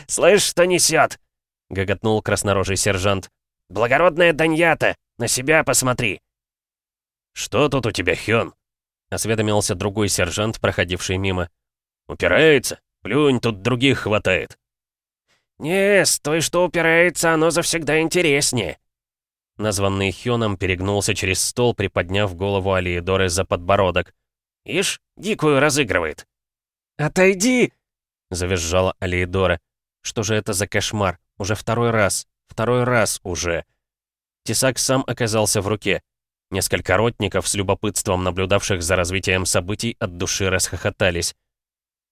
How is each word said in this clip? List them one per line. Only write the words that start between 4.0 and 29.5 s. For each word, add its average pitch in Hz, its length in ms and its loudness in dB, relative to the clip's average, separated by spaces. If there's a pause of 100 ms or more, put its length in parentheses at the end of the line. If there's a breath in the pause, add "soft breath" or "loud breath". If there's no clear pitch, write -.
Даньята, 156 640 2 (220)
на 117 100 -2
себя 143 360 2
посмотри!» 120 560 -2 (1120)
«Что 139 360 -2
тут 131 180 -2
у 107 40 0
тебя, 87 240 0
Хён?» 104 400 -2 (560)
осведомился 107 640 0
другой 101 340 -2
сержант, 101 520 -2
проходивший 92 580 -2
мимо. 92 320 -4 (580)
«Упирается? 123 720 2 (220)
Плюнь, 131 380 0
тут 104 220 -4
других 123 380 0
хватает!» 95 580 -2 (1000)
«Не, 190 460 2
с - 140 0
той, 160 220 -2
что 175 240 2
упирается, 165 680 2
оно 160 160 2
завсегда 160 500 0
интереснее!» 143 800 0 (800)
Названный 98 540 0
Хёном 113 440 -2
перегнулся 95 580 -2
через 92 280 -2
стол, 120 320 0
приподняв 95 600 -2
голову 98 380 -2
Алеидоры 90 560 0
за 90 160 -2
подбородок. 90 680 0 (500)
«Ишь, 170 360 -4 (160)
дикую 151 440 0
разыгрывает!» 98 680 0 (720)
«Отойди!» 190 760 2 (580)
завизжала 90 680 0
Алеидора. 90 600 0 (420)